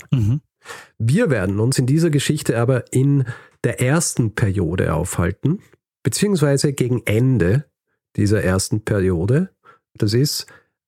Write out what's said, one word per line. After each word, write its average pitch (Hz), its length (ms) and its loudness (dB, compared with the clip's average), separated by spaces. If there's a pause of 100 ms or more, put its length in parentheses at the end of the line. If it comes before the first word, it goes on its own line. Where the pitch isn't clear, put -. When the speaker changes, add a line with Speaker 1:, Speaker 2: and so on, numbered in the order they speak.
(120)
Speaker 1:
Mhm. 123 300 0 (560)
Speaker 2:
Wir 160 320 0
werden 98 300 0
uns 120 200 0
in 127 60 2
dieser 160 240 2
Geschichte 143 500 0
aber 120 320 0
in 139 340 2 (380)
der 120 180 -2
ersten 131 540 0
Periode 92 580 -2
aufhalten, 87 640 -2 (440)
beziehungsweise 147 720 0
gegen 123 320 0
Ende 113 600 2 (500)
dieser 101 280 2
ersten 92 400 0
Periode. 101 640 0 (460)
Das 107 180 -2
ist 135 340 -2 (400)